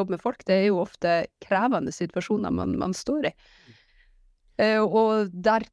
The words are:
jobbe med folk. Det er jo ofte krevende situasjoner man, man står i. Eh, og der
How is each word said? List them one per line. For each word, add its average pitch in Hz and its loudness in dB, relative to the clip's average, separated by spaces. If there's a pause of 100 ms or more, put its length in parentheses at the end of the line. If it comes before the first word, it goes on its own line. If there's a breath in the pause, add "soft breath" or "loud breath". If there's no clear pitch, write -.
jobbe 185 -2
med - -8
folk. - -6
Det 190 4
er 208 4
jo 180 2
ofte 170 -2 (120)
krevende 196 0
situasjoner 185 -4
man, - -2
man 185 -2
står 285 -2
i. - -18 (1200 soft breath)
Eh, 220 2
og 214 2
der 196 0 (100)